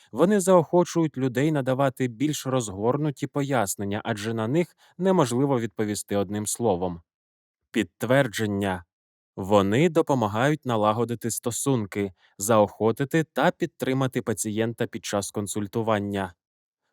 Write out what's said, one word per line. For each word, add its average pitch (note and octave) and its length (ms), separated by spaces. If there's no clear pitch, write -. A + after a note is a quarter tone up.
Вони F#3 280
заохочують E3+ 800
людей C3 340
надавати C3 560
більш C3 380
розгорнуті B2+ 800
пояснення, A2+ 800
адже A2+ 300
на A2 140
них E3 280
неможливо C#3 640
відповісти G#2 560
одним G#2 300
словом. F2+ 560
Підтвердження. G#2 1120
Вони G#2 520
допомагають C#3 760
налагодити A2+ 640
стосунки, G#2+ 800
заохотити A2 840
та D3+ 260
підтримати C3 720
пацієнта A2 640
під - 180
час G2+ 260
консультування. G2+ 1040